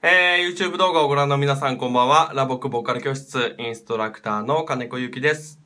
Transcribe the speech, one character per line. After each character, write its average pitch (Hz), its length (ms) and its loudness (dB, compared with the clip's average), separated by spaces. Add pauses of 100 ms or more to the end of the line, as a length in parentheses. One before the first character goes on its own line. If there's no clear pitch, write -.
え 180 440 4
ー、 180 60 -4
YouTube 180 240 -4
動 185 160 2
画 160 100 4
を 143 40 2
ご 143 80 2
覧 143 120 2
の 139 120 2
皆 139 160 2
さ 139 160 -2
ん、 123 60 -4
こ 127 100 -4
ん 123 60 -2
ば 123 100 4
ん 123 40 2
は。 156 280 4
ラ 135 100 0
ボ 127 120 -4
ッ - 20 -8
ク 139 100 -4
ボ 117 120 -4
ー - 20 -8
カ 123 100 -2
ル 120 80 -4
教 135 140 -2
室、 127 420 -4
イ 117 120 -8
ン 113 60 -8
ス - 80 -20
ト 113 140 -4
ラ 110 140 -4
ク - 100 -18
タ 110 120 -4
ー 104 100 -4
の 151 200 0
金 127 220 -4
子 127 140 -8
ゆ 127 80 -6
う 120 40 -10
き 127 100 -10
で 147 120 2
す。 - 320 -10